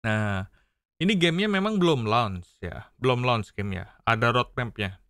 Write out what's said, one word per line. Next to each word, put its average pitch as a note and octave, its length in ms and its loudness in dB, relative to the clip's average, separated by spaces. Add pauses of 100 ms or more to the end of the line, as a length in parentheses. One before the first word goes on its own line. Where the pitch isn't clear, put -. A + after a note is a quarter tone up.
Nah, G#2 480 -2 (480)
ini D3 160 2
gamenya F3 320 2
memang G#3 320 0
belum D3+ 320 2
launch G#2 480 -2
ya, - 400 -12
belum B2+ 240 0
launch A#2+ 320 0
gamenya. F#2+ 320 -6 (160)
Ada A#2 320 2
roadmapnya. A#2 640 -4 (120)